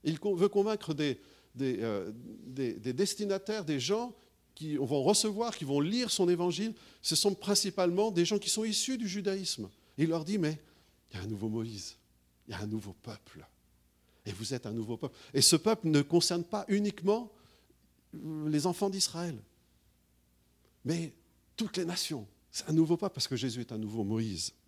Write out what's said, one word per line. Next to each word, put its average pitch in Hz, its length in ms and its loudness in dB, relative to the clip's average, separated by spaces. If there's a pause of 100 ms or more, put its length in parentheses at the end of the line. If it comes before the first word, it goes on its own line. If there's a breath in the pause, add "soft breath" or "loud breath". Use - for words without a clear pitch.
Il 156 160 0
con-, 202 160 0
veut 190 140 4
convaincre 202 440 0
des, 143 260 0 (360 loud breath)
des, 127 260 0
euh, 104 340 -2
des, 123 580 -6
des 120 200 -6
destinataires, 196 720 -2
des 147 140 0
gens 208 360 -2 (380 soft breath)
qui 151 240 -6
vont 135 240 2
recevoir, 208 560 2
qui 156 80 -6
vont 139 140 2
lire 220 320 2
son 180 180 4
évangile. 180 460 0 (260 loud breath)
Ce - 140 0
sont 202 180 4
principalement 190 800 2
des 175 140 4
gens 208 120 2
qui - 140 -2
sont 220 120 0
issus 226 360 0
du 226 80 -4
judaïsme. 190 600 -4 (300 soft breath)
Et 147 60 4
il 165 60 2
leur 165 140 0
dit, « 196 160 0
Mais 156 200 0 (500 soft breath)
il - 80 -10
y - 20 -6
a 90 40 -6
un 98 40 -6
nouveau 107 220 -4
Moïse, 110 480 -6 (500)
il - 40 -12
y - 20 -8
a 92 60 -8
un 104 80 -6
nouveau 104 260 -6
peuple. - 540 -16 (800 soft breath)
Et 101 40 -8
vous 107 220 -6
êtes 120 140 -6
un 107 60 -6
nouveau 113 240 -4
peuple. » - 180 -8 (180 loud breath)
Et 147 80 4
ce - 140 8
peuple 208 320 2
ne 147 160 6
concerne 170 400 2
pas 202 240 -6
uniquement 202 640 0 (840 soft breath)
les 151 540 0
enfants 190 220 2
d'Israël, 175 480 -2 (1500)
mais 160 280 -2 (420)
toutes 214 220 -4
les 185 80 -2
nations. 160 420 -4 (220)
C'est - 200 -8
un 156 40 2
nouveau 160 240 6
peuple - 160 -2
parce 127 140 -2
que 135 80 -2
Jésus 120 260 -2
est 110 100 -8
un 113 60 -6
nouveau 107 260 -2
Moïse. 104 500 -2 (140)